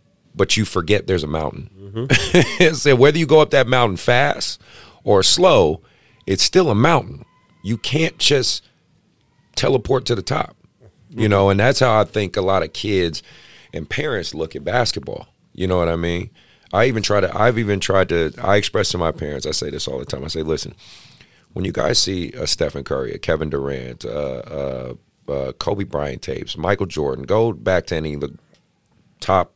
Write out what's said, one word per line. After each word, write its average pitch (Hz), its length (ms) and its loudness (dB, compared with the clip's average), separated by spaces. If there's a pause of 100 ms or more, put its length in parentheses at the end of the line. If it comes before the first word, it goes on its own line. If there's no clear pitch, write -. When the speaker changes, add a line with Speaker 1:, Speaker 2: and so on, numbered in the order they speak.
(360)
Speaker 1:
but - 220 0
you 110 80 0
forget 92 400 0
there's 87 180 0
a 76 40 -6
mountain. 78 420 -6 (100)
Speaker 2:
Mm-hmm. 135 920 2
Speaker 1:
<laughs> - 20 -6
So 135 200 4
whether 143 240 6
you 160 80 0
go 156 120 8
up 151 120 4
that 135 160 4
mountain 120 300 2
fast - 640 0 (440)
or 101 180 4
slow, 120 600 4 (440)
it's 95 180 0
still 175 280 4
a 101 40 2
mountain. 123 480 0 (400)
You 110 140 -4
can't 160 400 -2
just - 460 0 (920)
teleport 127 500 0
to 120 100 0
the 98 80 -4
top, - 320 -4 (560)
you - 80 -16
Speaker 2:
Mm-hmm. 107 100 2
Speaker 1:
know, 98 220 6
and 98 80 2
that's 123 200 4
how 117 220 4
I - 40 6
think 101 300 -4
a 104 60 0
lot 92 220 2
of 78 100 -10
kids 90 480 -2 (520)
and 82 140 -8
parents 123 460 -6
look 80 220 -6
at 73 80 -12
basketball. 92 640 -4 (260)
You 92 140 -4
know 90 100 2
what 85 100 2
I 85 100 0
mean? 85 340 -4 (420)
I 110 140 4
even 110 160 -2
try 104 180 2
to, 92 160 -2
I've 113 220 2
even 101 200 0
tried 95 300 2
to, 82 320 0
I 98 140 2
express 104 360 0
to 98 60 -4
my 82 140 0
parents, 73 340 -8
I 76 60 -6
say 73 180 -4
this 71 180 -8
all 67 120 -6
the 64 60 -10
time. 67 180 -8
I - 40 -10
say, 80 140 -6
"Listen, 78 320 -4 (800)
when 92 120 -6
you 92 80 -4
guys - 260 0
see 90 320 -2
a - 160 -8
Stephen 71 380 -2
Curry, 67 280 -4
a - 60 -10
Kevin 78 300 -2
Durant, 69 560 -6
uh, - 40 -10
uh, 65 840 -6 (380)
uh, 67 220 -4
Kobe - 300 -4
Bryant 71 380 -6
tapes, - 360 -8
Michael 95 280 -2
Jordan, 69 400 -4
go 113 260 2
back 90 360 0
to 85 80 -4
any 78 180 -4
of 71 80 -8
the 76 120 -6 (840)
top 92 360 0